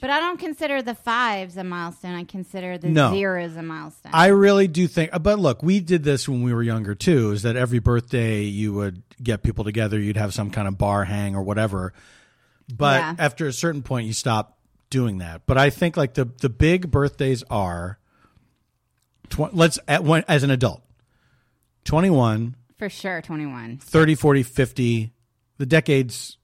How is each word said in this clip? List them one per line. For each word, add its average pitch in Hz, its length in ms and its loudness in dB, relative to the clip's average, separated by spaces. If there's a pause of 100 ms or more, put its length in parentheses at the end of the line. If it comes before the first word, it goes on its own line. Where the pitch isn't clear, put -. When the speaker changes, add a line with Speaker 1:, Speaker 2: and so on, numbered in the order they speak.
Speaker 1:
But 262 100 -4
I 285 80 2
don't 339 200 -2
consider 294 440 -4
the 233 140 -6
fives 214 600 -4
a 190 60 -8
milestone. 175 540 -8
I 175 80 -10
consider 180 520 -10
the 170 120 -6
Speaker 2:
No. 156 240 4
Speaker 1:
zeros 185 420 -4
a 165 80 -12
milestone. 160 500 -14
Speaker 2:
I 165 160 6
really 196 380 6
do 170 220 2
think, 160 240 -2 (100)
but 208 160 2
look, 151 240 2
we 185 160 4
did 175 240 0
this 139 260 0
when 127 140 -2
we 123 100 0
were 117 120 0
younger 110 320 -2
too, 123 340 4
is 104 120 -2
that 117 120 0
every 123 240 0
birthday 113 640 0
you 104 320 -2
would 101 280 -4 (200)
get 117 220 -2
people 113 180 -2
together, 107 360 -2
you'd 104 180 -2
have 104 180 -4
some 101 160 -4
kind 104 160 -4
of 98 100 -4
bar 101 280 0
hang 101 320 -4
or 98 60 -4
whatever. 98 500 -2 (840)
But 135 260 2
Speaker 1:
Yeah. 160 200 -4
Speaker 2:
after 151 260 -2
a 135 60 -4
certain 151 300 -4
point, 117 260 -4
you 110 40 -6
stop 110 460 -2 (320)
doing 120 280 -2
that. 82 280 -12
But 131 100 2
I 139 140 6
think, 170 260 -2
like, 139 180 0
the, 135 100 0 (160)
the 139 80 0
big 165 420 2
birthdays 135 580 0
are, 90 520 -4 (1300)
tw-, - 240 -4
let's, 165 320 4
at 151 160 0
one, 156 240 2
as 147 160 2
an 139 80 2
adult, 123 320 0 (1000)
twenty-one, 123 720 2 (220)
Speaker 1:
For 208 100 -8
sure, 185 340 -10
twenty-one. 135 560 -12
Speaker 2:
thirty, 160 360 4
forty, 139 280 4
fifty, 117 720 -2 (460)
the 139 80 -4
decades 135 760 0